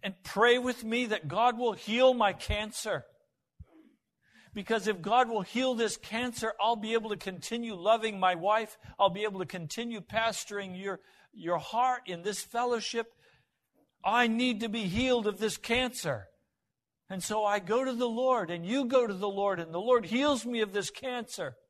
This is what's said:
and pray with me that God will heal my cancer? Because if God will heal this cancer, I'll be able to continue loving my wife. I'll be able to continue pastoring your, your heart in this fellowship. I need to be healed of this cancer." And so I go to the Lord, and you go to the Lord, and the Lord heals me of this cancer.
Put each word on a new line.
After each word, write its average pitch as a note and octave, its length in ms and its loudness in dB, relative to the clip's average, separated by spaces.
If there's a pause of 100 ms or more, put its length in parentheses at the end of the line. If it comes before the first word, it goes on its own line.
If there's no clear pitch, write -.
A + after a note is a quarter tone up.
and F#3+ 180 -8
pray A#3+ 380 6
with B3 240 -4
me A#3 240 0
that G3+ 200 -2
God A3 300 2
will A#3 160 0
heal B3+ 400 4
my G#3+ 200 4
cancer? G#3 720 -4 (1500)
Because G3+ 320 -2
if G3 160 -2
God A3+ 260 4
will A3+ 140 -2
heal B3+ 320 0
this A3+ 240 -2
cancer, A3+ 640 -6
I'll A3+ 160 2
be A3 180 -6
able A3+ 160 -2
to G3+ 80 -4
continue A3+ 560 -8
loving G#3+ 460 0
my F#3 160 4
wife. G#3 420 -2 (220)
I'll G3 100 6
be G3 140 -4
able G3+ 160 -4
to F3+ 60 -4
continue G3+ 560 -8
pastoring G3+ 760 -4
your, G3 200 -6 (320)
your F3 260 -2
heart B3 500 0
in F3 140 -8
this G3 220 -4
fellowship. A#3 720 -2 (880)
I A#3 240 4
need A#3 320 0
to A3+ 100 -4
be G#3+ 180 -4
healed A#3 380 2
of G#3 140 -2
this G#3+ 180 -2
cancer." A3+ 720 -2 (800)
And F#3+ 140 -8
so G#3+ 200 -2
I G#3 140 2
go G#3 260 0
to C4 100 -2
the A#3+ 160 0
Lord, A#3 420 2
and E3+ 120 -4
you B3+ 220 0
go B3 220 4
to G3+ 80 -2
the F#3+ 120 -2
Lord, G3 320 0
and E3 140 -8
the F3 60 -2
Lord A#3 260 4
heals B3 400 2
me A#3+ 160 -2
of G3+ 120 -2
this G3 180 -2
cancer. A#3 680 -8 (120)